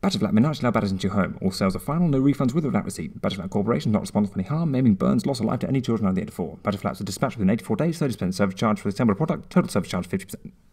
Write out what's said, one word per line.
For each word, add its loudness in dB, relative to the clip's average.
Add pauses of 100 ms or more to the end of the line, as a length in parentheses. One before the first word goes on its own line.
Badger 0
Flap 0
may 6
not 2
allow 0
badgers 2
into -2
your -2
home. 0
All 0
sales 0
are -4
final, 0
no 2
refunds 4
with 0
or 0
without 0
receipt. -8
Badger -2
Flap -6
Corporation 0
not 2
responsible 0
for -6
any -2
harm, 0
maiming, 4
burns, 2
loss 0
of -2
life 0
to -4
any 2
children 0
under 2
the -2
age -6
of -16
four. -6
Badger -2
Flaps -4
are -6
dispatched -4
within 2
eighty-four 0
days, 0
thirty 0
percent -2
service 0
charge 0
for -4
the -2
assembled 2
product. -2
Total 2
service -2
charge -2
fifty -4
percent. -16 (200)